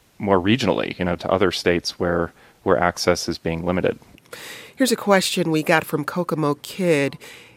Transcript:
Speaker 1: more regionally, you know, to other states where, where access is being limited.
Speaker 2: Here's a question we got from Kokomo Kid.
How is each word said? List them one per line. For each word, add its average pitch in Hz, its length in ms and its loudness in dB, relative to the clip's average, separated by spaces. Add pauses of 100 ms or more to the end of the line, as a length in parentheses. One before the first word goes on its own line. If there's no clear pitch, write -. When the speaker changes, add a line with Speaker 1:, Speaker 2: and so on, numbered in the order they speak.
(180)
Speaker 1:
more 98 220 4
regionally, 92 580 0
you 87 60 -2
know, 87 120 0
to - 140 -6
other 92 220 2
states - 460 -2
where, 85 340 -2 (300)
where 92 160 4
access 87 500 0
is 85 80 -4
being 82 300 -6
limited. 90 320 0 (760)
Speaker 2:
Here's 247 180 0
a 220 40 2
question 185 540 0
we 156 120 0
got 160 220 2
from 151 200 -4
Kokomo 156 500 -2
Kid. 147 640 0 (380)